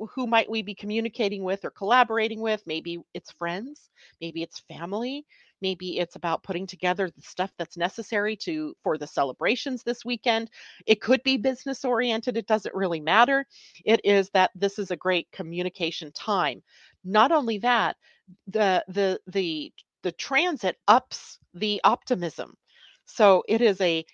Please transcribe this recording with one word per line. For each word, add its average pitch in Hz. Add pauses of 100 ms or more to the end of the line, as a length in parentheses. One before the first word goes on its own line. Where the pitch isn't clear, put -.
(140)
who 254
might 226
we 220
be 190
communicating 214
with 185
or 143
collaborating 226
with? 220
Maybe 165 (120)
it's -
friends, 190 (300)
maybe 165
it's -
family, 214 (340)
maybe 185
it's 175
about 170
putting 185
together 180
the 151
stuff -
that's -
necessary 208
to, 156
for 160
the 147
celebrations 190
this 240
weekend. 226 (360)
It 220
could 254
be 262
business 262
oriented. 240
It 226
doesn't -
really 170
matter. 240 (380)
It 220
is 196
that 185
this 196
is 190
a 165
great 180
communication 170
time. 151 (420)
Not 214
only 233
that, 214 (500)
the, 196
the, 190
the, 165 (300)
the 180
transit 277 (100)
ups - (160)
the 208
optimism. 185 (500)
So 196
it 226
is 208
a 165